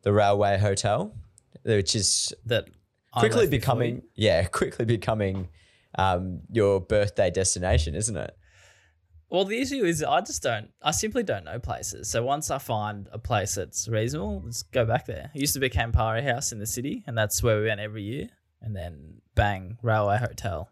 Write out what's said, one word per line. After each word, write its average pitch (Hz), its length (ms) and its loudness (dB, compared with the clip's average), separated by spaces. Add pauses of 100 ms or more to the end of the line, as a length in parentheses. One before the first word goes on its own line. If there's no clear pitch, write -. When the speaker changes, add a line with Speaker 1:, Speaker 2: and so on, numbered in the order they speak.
Speaker 1:
the 104 100 4
Railway 101 460 4
Hotel, 104 560 0 (480)
which 104 320 2
is - 380 0 (140)
Speaker 2:
That 117 220 -2 (460)
I 123 60 0
Speaker 1:
quickly 220 220 4
Speaker 2:
left 175 80 4
before 139 100 2
Speaker 1:
becoming, 120 360 2
Speaker 2:
you. 131 60 -12 (120)
Speaker 1:
yeah, 92 300 4
<laughs> 87 40 -2
quickly - 380 -2
becoming, 104 640 -2 (500)
um, 92 420 0 (100)
your 101 300 4
birthday 98 500 2
destination, 92 640 0
isn't 107 220 -4
it? - 200 -8 (960)
Speaker 2:
Well, 180 120 2
the 214 160 -2
issue 269 240 0
is 170 180 2
I 156 200 2
just - 200 -8
don't, 113 280 -2 (120)
I 147 80 0
simply 220 320 -2
don't 113 220 -2
know 82 160 -8
places. - 500 -8
So 117 100 0
once 139 300 -2
I 139 80 0
find 104 540 -4
a 107 80 -10
place 107 340 0
that's - 320 -6
reasonable, 135 580 -2
let's 117 200 -10
go 123 200 0
back 113 220 0
there. - 260 -10
It 143 80 -10
used 143 140 2
to 135 60 -4
be 131 100 2
Campari 117 540 2
House 123 260 -2
in 113 80 -10
the 101 80 -6
city, 139 400 -6
and 123 100 -4
that's 107 240 0
where 110 200 4
we 107 80 0
went 107 100 0
every 107 240 -8
year. 127 260 -6 (320)
And 113 140 -8
then 82 460 -12 (160)
bang, 101 460 0
Railway 107 360 2
Hotel. 95 540 -6